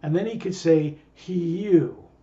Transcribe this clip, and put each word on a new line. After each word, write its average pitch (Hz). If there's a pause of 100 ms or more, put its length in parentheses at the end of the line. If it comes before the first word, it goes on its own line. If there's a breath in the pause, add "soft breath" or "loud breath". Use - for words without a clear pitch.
And 147
then 190
he 226
could -
say, 156 (160)
He, -
you. 175 (180)